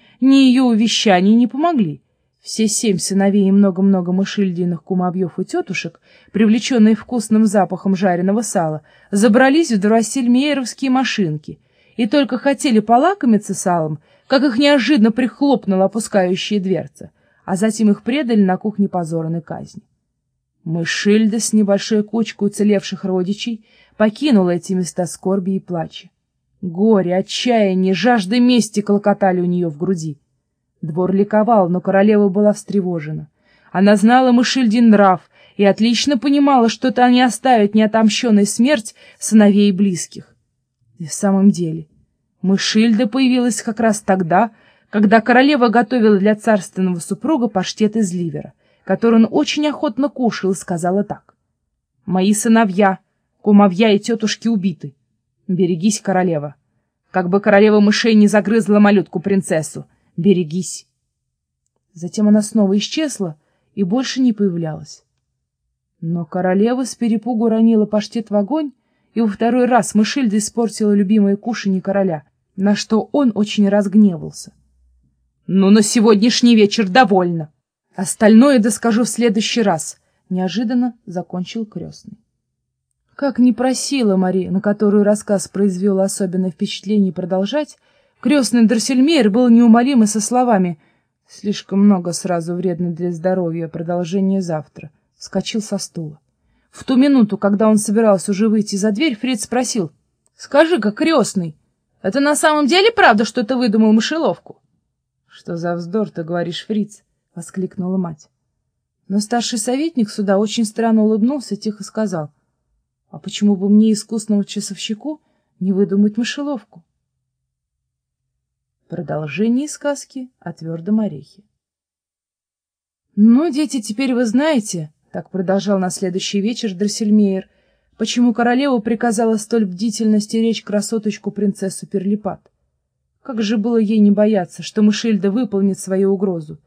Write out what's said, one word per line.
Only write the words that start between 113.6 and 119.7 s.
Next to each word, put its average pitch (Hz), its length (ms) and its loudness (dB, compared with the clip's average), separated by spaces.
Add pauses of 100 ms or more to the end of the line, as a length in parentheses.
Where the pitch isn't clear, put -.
мне, 214 220 4
искусному 208 520 -4
часовщику, 208 800 -10 (380)
не 185 140 -2
выдумать 202 440 0
мышеловку?» 277 640 -8 (2000)
Продолжение 170 800 -4
сказки 277 640 -10 (100)